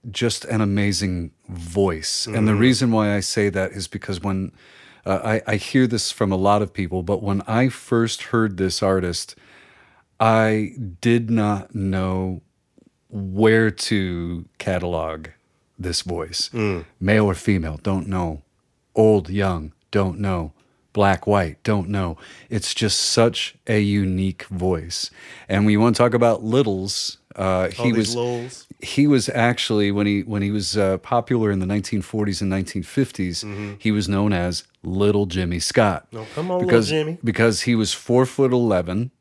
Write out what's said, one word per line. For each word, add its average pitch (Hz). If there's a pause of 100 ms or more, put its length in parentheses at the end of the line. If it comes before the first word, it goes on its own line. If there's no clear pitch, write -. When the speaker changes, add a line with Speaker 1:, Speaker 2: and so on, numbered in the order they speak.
(100)
Speaker 1:
just -
an 110
amazing 98 (200)
voice. 85
And 107
the 107
Speaker 2:
Mm-hmm. 104
Speaker 1:
reason 123
why 107
I 101
say 101
that 95
is 98
because 98
when, 95 (540)
uh, 95
I, 110
I 107
hear 127
this 113
from 98
a 92
lot 101
of 95
people, 92
but 95
when 101
I 117
first 113
heard 110
this 92
artist, 92 (840)
I 110 (300)
did 117
not 104
know 92 (720)
where 107
to 87
catalog 80 (500)
this 90
voice. 85
Speaker 2:
Mm. 101 (120)
Speaker 1:
Male 107
or 95
female, 82
don't 95
know. 85 (540)
Old, 107
young, 90 (180)
don't 95
know. 90 (420)
Black, 98
white, 95
don't 101
know. 92 (320)
It's -
just -
such - (120)
a 107
unique 95
voice. 87 (360)
And 101
when 104
you 104
wanna 117
talk 120
about 117
littles, 110 (180)
uh, 92
Speaker 2:
All 120
Speaker 1:
he 123
Speaker 2:
these 110
Speaker 1:
was 117
Speaker 2:
lulls. 123 (140)
Speaker 1:
he -
was 135
actually, 117
when 101
he, 101
when 104
he 101
was, 104
uh, 95
popular 113
in 95
the 92
nineteen 101
forties 104
and 98
nineteen 95
fifties, 160
Speaker 2:
Mm-hmm. 104
Speaker 1:
he 110
was 104
known 101
as 87 (180)
Little 101
Jimmy 87
Scott. 98
Speaker 2:
Oh, 110
come 170
on, 180
Little 180
Speaker 1:
Because, 110
Speaker 2:
Jimmy. 156
Speaker 1:
because 113
he 120
was 107
four-foot-eleven 120